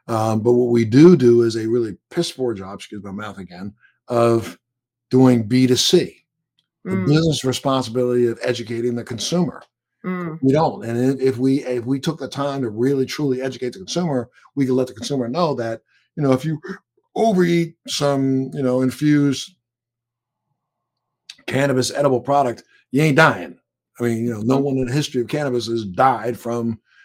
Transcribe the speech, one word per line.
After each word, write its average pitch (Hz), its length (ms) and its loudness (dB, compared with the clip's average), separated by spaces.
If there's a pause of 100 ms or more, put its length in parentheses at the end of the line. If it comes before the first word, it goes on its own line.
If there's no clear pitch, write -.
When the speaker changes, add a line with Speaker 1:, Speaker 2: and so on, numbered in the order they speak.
Speaker 1:
Um, 110 320 0
but 120 120 2
what 123 180 2
we 117 140 4
do 151 320 8
do 120 260 6
is 113 140 0
a 110 120 -4
really 113 280 -2 (140)
piss 170 220 -4
poor 123 220 -4
job, 95 220 -12
excuse 101 260 -16
my 101 80 -14
mouth 101 280 -12
again, 92 360 -14 (340)
of 117 500 0 (520)
doing 127 340 6
B 127 220 4
two 123 100 4
C, - 480 0 (600)
the 95 120 -4
Speaker 2:
Mm. 95 100 -2
Speaker 1:
business 151 380 2
responsibility 123 840 -2
of 117 160 -2
educating 117 520 -4
the 117 100 -8
consumer. 156 580 -4 (420)
Speaker 2:
Mm. 175 380 -8
Speaker 1:
We 131 100 2
don't. 127 320 0
And 123 360 -2
if, 131 140 0
if 113 40 -8
we, 135 260 0
if 123 200 -4
we 135 140 -4
took 156 220 -4
the 135 80 -10
time 139 340 -6
to 117 80 -4
really, 131 340 0
truly 127 380 -4
educate 123 300 -6
the 95 80 -16
consumer, 135 500 -4 (240)
we 139 120 0
could 127 80 0
let 131 120 2
the - 80 -16
consumer 131 340 -6
know 151 260 -2
that, 113 280 -6 (340)
you 160 60 -4
know, 135 100 4
if 127 120 2
you 156 160 -4 (560)
overeat 175 580 2 (140)
some, 135 680 0
you 143 80 -4
know, 127 200 0
infused 143 760 0 (1900)
cannabis 131 440 0
edible 139 300 0
product, 139 420 -2 (300)
you 139 100 2
ain't 151 140 2
dying. 120 420 2 (400)
I 120 60 -4
mean, 117 200 -2
you 120 80 -2
know, 107 100 -8
no 127 140 2
Speaker 2:
Mm-hmm. 139 80 0
Speaker 1:
one 135 140 -2
in 131 80 -2
the 120 60 -6
history 143 300 -2
of 110 60 -6
cannabis 131 380 -4
has 117 180 -4
died 117 540 0
from, 117 420 -6 (240)